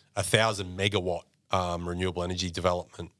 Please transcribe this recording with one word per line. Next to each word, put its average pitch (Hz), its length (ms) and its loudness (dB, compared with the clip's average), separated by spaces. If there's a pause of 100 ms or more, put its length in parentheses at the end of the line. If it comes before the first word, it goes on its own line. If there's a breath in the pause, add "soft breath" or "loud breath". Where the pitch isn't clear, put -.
(140 soft breath)
a 101 80 -2
thousand 98 560 2
megawatt, 92 460 0 (260)
um, 87 360 0
renewable 87 360 -2
energy 90 280 -2
development 87 680 -2